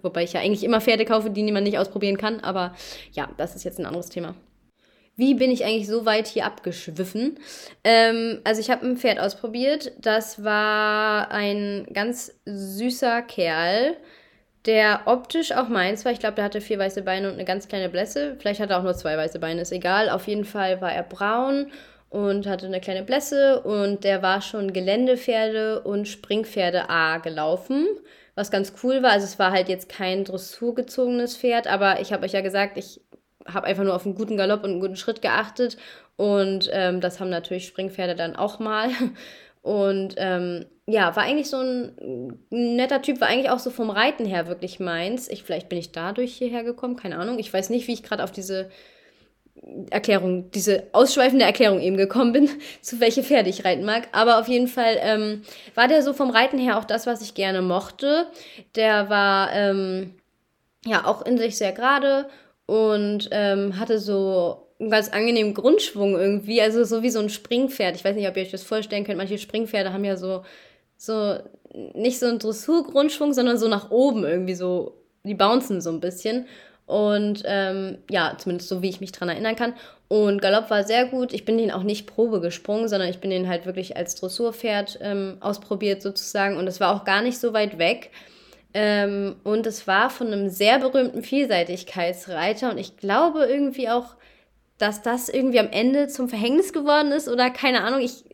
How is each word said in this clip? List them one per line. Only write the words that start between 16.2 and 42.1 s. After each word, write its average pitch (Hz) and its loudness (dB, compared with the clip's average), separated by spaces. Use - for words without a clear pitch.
der 208 0
hatte 208 -4
vier 208 -4
weiße 196 -2
Beine 190 -2
und 190 -6
eine 185 -8
ganz 190 -4
kleine 190 -4
Blässe. 226 -4
Vielleicht 202 -2
hat 208 -2
er 185 2
auch 180 -4
nur 180 0
zwei 156 -4
weiße 156 -4
Beine, 165 -4
ist 175 -8
egal. 185 0
Auf - -4
jeden 208 -2
Fall 190 -2
war 180 -2
er 175 -4
braun 247 -2
und 202 -2
hatte 190 -6
eine 185 -6
kleine 190 -6
Blässe 269 2
und 202 -2
der 196 2
war 190 2
schon 196 -6
Geländepferde 220 0
und 202 -4
Springpferde 208 -2
A 165 2
gelaufen, 170 -2
was 202 -4
ganz 196 -2
cool 262 2
war. 254 6
Also 202 4
es 196 -8
war 190 4
halt 185 2
jetzt 185 -4
kein 190 -4
dressurgezogenes 240 -4
Pferd, 233 0
aber 196 2
ich 196 -6
hab 185 -2
euch 190 -6
ja 196 0
gesagt, 196 -2
ich - -14
hab 190 -6
einfach 196 0
nur 190 2
auf 185 -4
einen 196 -4
guten 214 -4
Galopp 202 0
und 196 -4
einen 180 -4
guten 190 -4
Schritt 226 -6
geachtet 214 -2
und, 196 0
ähm, 185 0
das 180 -4
haben 185 -4
natürlich 180 -6
Springpferde 190 -6
dann 170 -6
auch 208 -4
mal. 220 0
<laughs> - -4
Und, 196 0
ähm, 180 -2
ja, 196 4
war 214 2
eigentlich 294 0
so 277 -4
ein 240 -6